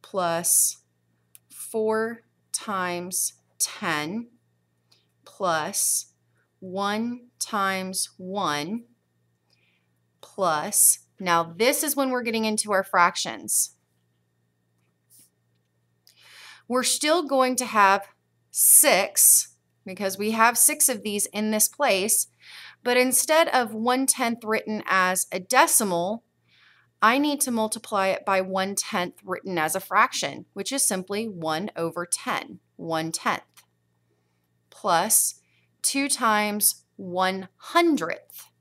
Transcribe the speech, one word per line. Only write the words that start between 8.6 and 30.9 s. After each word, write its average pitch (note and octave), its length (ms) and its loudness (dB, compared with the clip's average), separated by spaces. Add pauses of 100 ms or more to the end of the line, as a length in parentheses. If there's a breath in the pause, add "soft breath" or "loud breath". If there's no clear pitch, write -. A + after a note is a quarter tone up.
plus, F3 800 0 (180)
now F3 240 2
this G#3+ 400 0
is D4+ 140 -4
when C4+ 140 0
we're B3 120 -2
getting A3+ 220 -2
into G#3+ 280 0
our F#3+ 120 2
fractions. E3+ 920 0 (3000 loud breath)
We're B3 140 0
still D#4 440 0
going B3+ 300 2
to B3 80 -2
have G3 440 4 (420)
six, - 1040 4 (300)
because G3 340 -6
we G#3+ 140 0
have A3+ 260 4
six D4+ 300 4
of A3 140 -2
these G#3 240 -2
in G#3+ 240 -4
this G#3+ 180 2
place, G#3+ 600 0 (560 loud breath)
but B3 120 2
instead C4 520 4
of A#3 260 0
one B3 320 0
tenth A#3+ 380 -2
written G#3+ 420 -4
as F#3 460 2
a F#3 80 -4
decimal, A3 840 2 (800 soft breath)
I A#3 160 4
need C#4+ 240 0
to C4 80 -2
multiply A3 580 -2
it - 180 -2
by F#3+ 160 2
one F#3+ 320 -2
tenth F3+ 400 -4 (100)
written F#3 340 -6
as D#3+ 160 0
a F#3+ 60 -2
fraction, F#3+ 720 -2
which G3 180 -8
is C4+ 140 -2
simply G3+ 420 -4